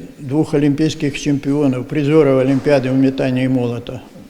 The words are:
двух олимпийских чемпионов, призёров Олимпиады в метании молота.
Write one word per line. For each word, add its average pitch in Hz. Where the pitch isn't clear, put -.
двух 147
олимпийских 147
чемпионов, 139
призёров 143
Олимпиады 135
в 131
метании 135
молота. 120